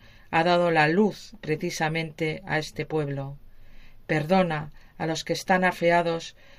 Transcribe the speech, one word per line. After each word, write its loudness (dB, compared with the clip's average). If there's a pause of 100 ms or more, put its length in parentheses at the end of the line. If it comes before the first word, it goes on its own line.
(300)
ha 2
dado 4
la 4
luz 0
precisamente -4
a -2
este -8
pueblo. -6 (680)
Perdona 0 (260)
a -4
los -4
que -4
están 2
afeados 0 (220)